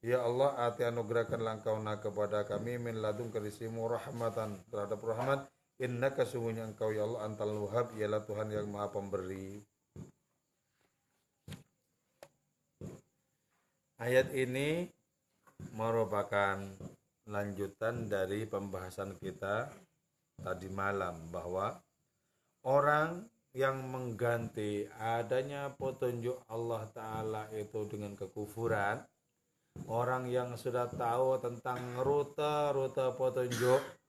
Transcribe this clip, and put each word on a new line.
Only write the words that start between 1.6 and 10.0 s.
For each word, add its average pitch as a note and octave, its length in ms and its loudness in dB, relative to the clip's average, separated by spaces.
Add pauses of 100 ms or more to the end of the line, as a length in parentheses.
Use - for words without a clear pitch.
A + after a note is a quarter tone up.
engkau A2 160 2
na G#2+ 240 -2
kepada G#2 400 0
kami, A2+ 400 -2
min A#2 160 -2
ladun, G#2+ 320 0
ke A2+ 160 -2
sisimu, A2+ 400 -4
rahmatan, A2+ 720 -2 (160)
terhadap G#2 240 -2
rahmat, B2 480 0 (320)
innaka, B2+ 480 2
sesungguhnya A2+ 400 -2
engkau, A2 240 0
ya G#2+ 160 2
Allah, A2 240 -2
antal G#2+ 320 0
wahhab, A2+ 320 0
ialah G#2 320 0
Tuhan G#2+ 240 -2
yang G#2+ 160 -2
maha G2+ 240 -2
pemberi. G2 720 -6 (4000)